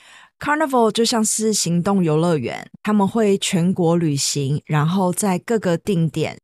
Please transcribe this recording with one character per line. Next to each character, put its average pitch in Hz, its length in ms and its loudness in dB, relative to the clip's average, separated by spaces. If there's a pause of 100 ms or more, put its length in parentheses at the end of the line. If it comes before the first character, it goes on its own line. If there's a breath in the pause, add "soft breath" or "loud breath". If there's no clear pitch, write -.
(400 loud breath)
Carnival 269 500 2
就 226 140 0
像 220 200 0
是 214 300 0
行 170 260 0
动 196 220 2
游 156 140 2
乐 165 200 2
园， 85 320 -6 (140)
他 214 100 -2
们 196 140 2
会 202 320 2
全 180 340 0
国 170 240 2
旅 160 200 0
行， 143 500 -2
然 151 200 0
后 180 260 0
在 180 260 -2
各 196 220 -2
个 170 180 0
定 170 320 0
点 139 340 -6